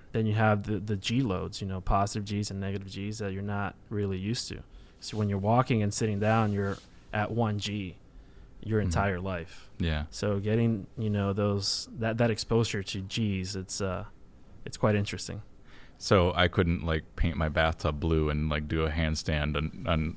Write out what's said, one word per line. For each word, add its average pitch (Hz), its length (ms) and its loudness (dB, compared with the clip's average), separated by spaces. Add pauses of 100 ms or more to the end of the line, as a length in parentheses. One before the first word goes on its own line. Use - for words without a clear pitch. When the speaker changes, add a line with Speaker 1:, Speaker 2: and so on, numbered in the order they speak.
(120)
Speaker 1:
then 113 140 0
you 107 80 2
have 107 300 4
the, 104 160 -2
the 107 160 -2
G 113 260 0
loads, 92 380 -2
you 101 80 -6
know, 95 140 -4
positive 101 440 2
Gs 101 240 -2
and 98 120 -6
negative 98 260 -6
Gs 101 300 -8
that 101 160 -4
you're 95 100 -6
not 101 320 -4 (140)
really 101 280 -2
used 104 300 -2
to. - 120 -8 (420)
So - 160 -8
when 107 100 2
you're 101 100 0
walking 110 460 4
and 98 100 0
sitting 107 280 0
down, 107 320 4
you're 98 240 -2 (340)
at 104 200 -2
one 113 280 0
G 101 380 -6 (680)
your 107 160 2
Speaker 2:
Mm-hmm. 101 80 2
Speaker 1:
entire 95 320 0
life. 90 580 -8
Speaker 2:
Yeah. 78 340 0
Speaker 1:
So 101 280 0
getting, 110 480 2 (100)
you 110 120 -2
know, 101 240 0
those, 101 560 0 (100)
that, 113 200 -2
that 120 120 4
exposure 110 500 0
to 98 200 -6
Gs, 98 560 -2
it's, 95 240 -6
uh, 95 240 -2 (600)
it's - 120 -8
quite 107 180 4
interesting. 101 460 -4 (560)
Speaker 2:
So 90 360 4
I 90 140 6
couldn't, 87 380 2
like, 80 180 0 (140)
paint 85 180 2
my 80 140 2
bathtub 80 500 2
blue 78 300 4
and, 76 200 0
like, 76 200 -2
do 80 160 2
a 80 40 0
handstand 76 680 0
on, 78 280 -2
on, 80 320 2